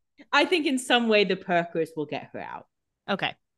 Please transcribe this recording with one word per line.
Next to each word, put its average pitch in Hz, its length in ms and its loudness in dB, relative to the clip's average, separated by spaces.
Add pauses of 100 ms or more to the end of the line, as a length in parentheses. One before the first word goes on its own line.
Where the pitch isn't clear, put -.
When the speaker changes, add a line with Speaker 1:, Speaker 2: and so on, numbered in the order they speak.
(320)
Speaker 1:
I 285 140 4
think 320 200 0
in 277 120 0
some 240 300 0
way 208 160 6
the 196 120 -2
Perkers 170 600 -2
will 151 100 -6
get 143 280 -10
her 117 60 -12
out. 62 280 -14 (420)
Speaker 2:
Okay. 175 260 -4 (220)